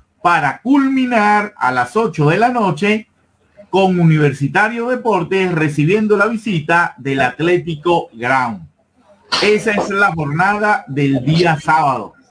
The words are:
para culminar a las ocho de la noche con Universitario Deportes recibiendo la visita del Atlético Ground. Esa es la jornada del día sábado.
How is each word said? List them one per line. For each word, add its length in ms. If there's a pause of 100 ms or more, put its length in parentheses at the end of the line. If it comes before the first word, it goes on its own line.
(220)
para 400
culminar 920
a 160
las 240
ocho 320
de 100
la 120
noche 580 (640)
con 280
Universitario 920
Deportes 640
recibiendo 640
la 100
visita 720
del 220
Atlético 920
Ground. 540 (760)
Esa 300
es 180
la 220
jornada 760
del 380
día 360
sábado. 540 (160)